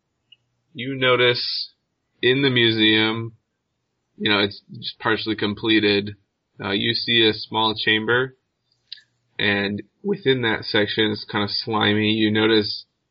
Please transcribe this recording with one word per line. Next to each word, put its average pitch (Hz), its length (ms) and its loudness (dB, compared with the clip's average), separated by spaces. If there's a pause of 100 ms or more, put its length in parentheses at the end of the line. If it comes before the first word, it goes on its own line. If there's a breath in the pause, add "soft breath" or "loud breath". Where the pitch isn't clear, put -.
(760)
you 131 220 -10
notice 123 760 0 (480)
in 127 220 2
the 139 80 2
museum, 113 840 2 (840)
you 151 120 -2
know, 104 100 2
it's 101 200 -2 (180)
just - 200 -14
partially 110 380 -2
completed. 104 800 0 (460)
Uh, 98 100 -6
you 117 200 -2
see 117 340 2
a 110 60 4
small 110 420 -2
chamber, 113 600 0 (1040 loud breath)
and 101 440 -2 (200)
within 135 400 -2
that 110 220 -2
section, 107 460 0
it's 107 140 -6
kind 104 200 -4
of 101 60 -6
slimy. 107 600 0
You 107 180 2
notice 107 540 2 (260)